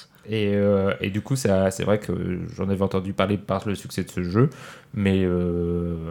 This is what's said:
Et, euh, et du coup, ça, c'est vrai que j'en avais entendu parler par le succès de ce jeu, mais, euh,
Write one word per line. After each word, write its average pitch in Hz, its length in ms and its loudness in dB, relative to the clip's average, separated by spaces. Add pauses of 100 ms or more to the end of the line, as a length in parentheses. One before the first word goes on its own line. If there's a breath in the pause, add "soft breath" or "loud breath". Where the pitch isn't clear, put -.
(280)
Et, 104 260 0
euh, 101 460 4
et 98 100 0
du 101 100 -2
coup, - 140 -2
ça, 95 380 4
c'est 87 120 -6
vrai 104 140 2
que - 140 -6 (440)
j'en 95 120 -2
avais 98 140 0
entendu 95 320 -2
parler 101 220 2
par 95 300 -4
le 101 80 -2
succès - 300 -6
de - 60 -10
ce - 120 -4
jeu, 104 260 4 (460 loud breath)
mais, 98 300 2
euh, 87 720 0 (140)